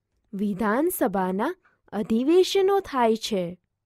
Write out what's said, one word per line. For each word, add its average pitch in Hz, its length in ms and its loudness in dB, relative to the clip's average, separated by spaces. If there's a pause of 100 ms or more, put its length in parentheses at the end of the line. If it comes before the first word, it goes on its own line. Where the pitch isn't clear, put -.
(340)
વિધાનસભાના 208 1200 -2 (360)
અધિવેશનો 349 880 2
થાય 240 360 0
છે. 180 440 -4 (260)